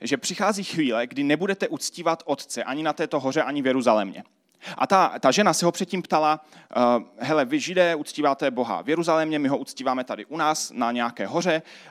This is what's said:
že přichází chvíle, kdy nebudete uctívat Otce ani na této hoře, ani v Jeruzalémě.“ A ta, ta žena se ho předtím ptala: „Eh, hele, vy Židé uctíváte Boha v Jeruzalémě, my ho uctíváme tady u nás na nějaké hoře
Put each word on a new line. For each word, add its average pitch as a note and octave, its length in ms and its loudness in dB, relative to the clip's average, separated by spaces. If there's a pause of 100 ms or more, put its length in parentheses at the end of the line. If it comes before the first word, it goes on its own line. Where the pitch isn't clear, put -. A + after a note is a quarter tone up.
že C3+ 160 -2
přichází F#3+ 460 -2
chvíle, B2+ 440 -2
kdy C3+ 160 -4
nebudete E3+ 440 0
uctívat E3 580 -4
Otce C3+ 380 -4
ani C#3+ 200 -6
na D3+ 100 0
této D#3 260 -2
hoře, C3 240 0
ani C#3+ 180 -4
v B2+ 40 0
Jeruzalémě.“ A2+ 580 2 (540)
A - 100 0
ta, C#4 320 4
ta - 120 6
žena G3+ 220 4
se F3 120 0
ho E3+ 60 4
předtím F#3 300 -4
ptala: D#3 440 0 (100)
„Eh, - 200 -12 (420)
hele, C#3 280 2
vy C#3 140 0
Židé E3+ 360 2
uctíváte D3 560 0
Boha A2 300 -2
v G#2 80 -6
Jeruzalémě, D#3+ 500 2
my C#3 80 0
ho C3+ 100 0
uctíváme C3 460 -4
tady G#2 220 -10
u D3+ 120 -12
nás D#3 340 -2
na A#2+ 200 -2
nějaké A#2+ 360 -4
hoře D#3+ 340 0 (300)